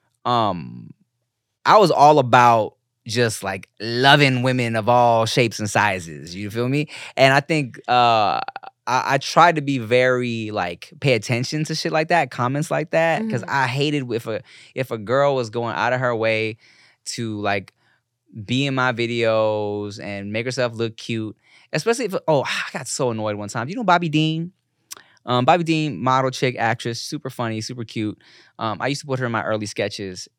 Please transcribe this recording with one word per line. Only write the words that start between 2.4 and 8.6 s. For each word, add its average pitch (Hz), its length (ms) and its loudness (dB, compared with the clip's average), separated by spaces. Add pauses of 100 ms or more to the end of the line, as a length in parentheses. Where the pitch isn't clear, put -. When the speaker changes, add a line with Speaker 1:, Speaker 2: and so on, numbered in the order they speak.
Speaker 1:
just, 113 360 -2
like, 98 240 -8 (120)
loving 127 640 4
women 127 320 0
of 107 140 -2
all 120 360 4
shapes 117 340 0
and 107 100 -4
sizes. 87 680 -2
You 101 160 -8
feel 117 180 -4
me? 139 180 -2 (300)
And 135 160 6
I 139 60 4
think, 147 480 -2
uh, 117 520 4 (480)